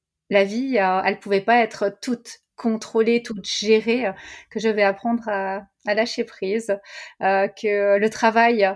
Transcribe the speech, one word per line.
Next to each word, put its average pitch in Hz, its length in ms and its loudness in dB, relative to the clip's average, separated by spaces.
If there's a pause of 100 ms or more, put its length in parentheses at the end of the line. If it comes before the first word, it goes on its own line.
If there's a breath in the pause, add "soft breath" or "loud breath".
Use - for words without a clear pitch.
(320)
la 196 120 4
vie, 240 360 -2
euh, 185 260 2
elle 202 140 -2
pouvait 196 200 0
pas 233 200 2
être 214 420 -2
toute - 380 -8 (160)
contrôlée, 226 640 0
toute 220 240 -10
gérée, 220 600 0
euh, - 40 -4 (380 loud breath)
que 214 100 -8
je 220 100 0
vais 208 120 0
apprendre 226 460 0
à, 202 400 -4 (180)
à 208 80 -2
lâcher 226 300 -2
prise, 202 520 -4 (460 loud breath)
euh, 196 260 2
que 202 520 0
le 214 100 2
travail, 220 680 2